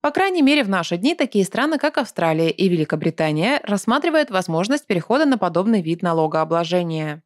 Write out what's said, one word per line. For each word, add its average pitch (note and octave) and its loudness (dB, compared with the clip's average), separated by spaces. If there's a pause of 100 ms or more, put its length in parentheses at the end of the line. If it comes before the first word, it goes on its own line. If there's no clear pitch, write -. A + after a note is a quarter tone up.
По D4 -2
крайней F#4 2
мере, C#4+ 4
в G3+ -2
наши F3 0
дни C4 0
такие G3+ 0
страны, D4 -2
как D4+ -2
Австралия E3 0
и F#3+ 0
Великобритания, D#3+ 0
рассматривают D4 0
возможность F#3 -2
перехода A3+ 0
на B3+ 2
подобный F#3 0
вид E3 -4
налогообложения. D#3+ 0